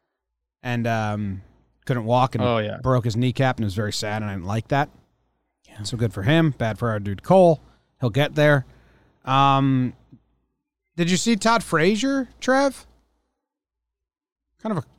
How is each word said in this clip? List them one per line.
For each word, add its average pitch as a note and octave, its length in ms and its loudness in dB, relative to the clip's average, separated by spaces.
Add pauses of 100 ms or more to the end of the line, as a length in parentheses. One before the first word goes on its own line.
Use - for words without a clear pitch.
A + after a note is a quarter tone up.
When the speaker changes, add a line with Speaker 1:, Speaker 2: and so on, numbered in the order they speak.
(640)
Speaker 1:
And, A#2+ 240 -4
um, G#2 540 -2 (460)
couldn't A#2+ 180 -2
walk B2 300 2
and B2+ 100 0
Speaker 2:
Oh, A#2 140 2
yeah. G#2 240 -4
Speaker 1:
broke B2 240 0
his A2+ 100 -2
kneecap B2+ 400 0
and A2+ 80 -4
was G2 100 -4
very G#2 200 -4
sad, G#2+ 260 -6
and G#2 100 -6
I G2 40 -8
didn't F2 120 -10
like A2 220 -4
that. C#3+ 220 -2 (760)
Speaker 3:
Yeah. - 180 -18
Speaker 1:
So - 120 -8
good A2+ 160 -2
for G2+ 100 -8
him. D#3 360 2
Bad A2 200 -4
for A#2 120 -2
our G#2+ 100 -4
dude G2 220 -6
Cole. F3 400 4 (380)
He'll A#2+ 100 0
get D3 240 -2
there. D3 320 4 (580)
Um, C3+ 680 2 (1000)
did E3+ 140 -2
you F#3 60 2
see A#3 200 2
Todd A3 280 2
Frazier, A3 640 0 (120)
Trev? C4+ 460 0 (1800)
Kind G#3+ 140 -4
of C#3+ 80 -6
a - 20 -16 (120)